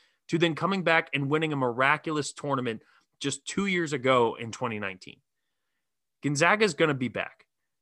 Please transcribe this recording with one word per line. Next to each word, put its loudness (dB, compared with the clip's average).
to 0
then 2
coming -2
back 2
and -2
winning 0
a -2
miraculous 0
tournament -4
just -6
two -4
years -2
ago 2
in -8
twenty -6
nineteen. -10
Gonzaga's 2
gonna 2
be -4
back. -8